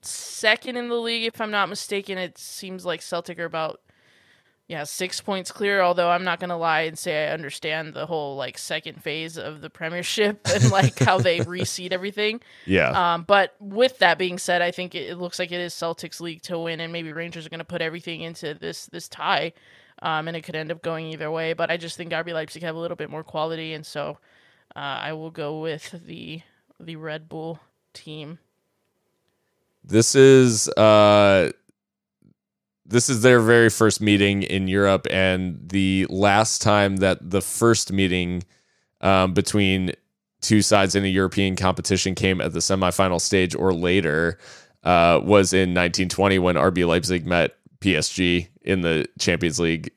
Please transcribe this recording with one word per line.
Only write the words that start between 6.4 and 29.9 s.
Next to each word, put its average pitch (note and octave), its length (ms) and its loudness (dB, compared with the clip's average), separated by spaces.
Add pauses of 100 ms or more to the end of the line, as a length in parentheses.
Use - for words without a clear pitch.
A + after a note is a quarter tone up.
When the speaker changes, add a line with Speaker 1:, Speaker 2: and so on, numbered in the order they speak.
Speaker 1:
lie E3 240 0
and D#3+ 160 -4
say D#3 300 -4
I D3 60 -4
understand D#3 600 -8
the C#3+ 120 -8
whole, D3+ 300 -6
like, C3 220 -10
second - 460 -10
phase D#3+ 340 -10
of D3 240 -12
the D#3 80 -16
Premiership F3+ 760 -4
<laughs> - 60 0
and, G3 180 4
like, G3 260 2
how A#2+ 220 2
they E3+ 200 0
Speaker 2:
<laughs> - 20 -2
Speaker 1:
reseed F3+ 500 -8
everything. G#3 500 -6 (240)
Speaker 2:
Yeah. F#2+ 480 2
Speaker 1:
Um, E3+ 100 -6
but G3 360 4
with A3 400 -2
that E3+ 180 4
being F3+ 220 -4
said, F3+ 220 0
I F3 100 0
think F3+ 240 -10
it, D3 140 -10
it F3 80 -10
looks F3 200 -10
like F3 140 -6
it F3 100 -6
is F3 120 -8
Celtic's - 460 -8
league E3 240 -12
to F3+ 140 -8
win, E3 220 -6
and E3 120 -10
maybe E3 220 -10
Rangers E3 320 -12
are - 40 -18
gonna E3 140 -14
put E3+ 180 -8
everything E3 400 -8
into E3 320 -10
this, E3 340 -12
this E3 200 -16
tie, E3 460 -4 (480)
um, D#3+ 260 -6
and E3 80 -10
it E3 60 -10
could D#3+ 140 -14
end D#3+ 160 -8
up E3 100 -10
going D#3+ 260 -8
either D#3 220 -10
way. E3 240 -6
But E3 160 -4
I E3+ 80 -2
just E3 180 -12
think E3+ 160 -12
R E3 120 -4
B E3+ 100 -10
Leipzig D#3+ 300 -8
have D#3+ 120 -8
a E3 40 -10
little E3+ 180 -8
bit D3+ 140 -12
more D#3 120 -12
quality, D#3+ 500 -6
and D#3 120 -14
so, D3 320 -10 (580)
uh, - 40 -16
I C#3+ 340 -8
will D#3+ 160 -12
go D#3 300 -8
with D#3 340 -10 (140)
the, D#3+ 340 -16 (380)
the E3 160 -16
Red D#3 340 -14
Bull D#3+ 300 -12 (340)
team. D#3 460 -18 (1400)
Speaker 2:
This A2+ 300 2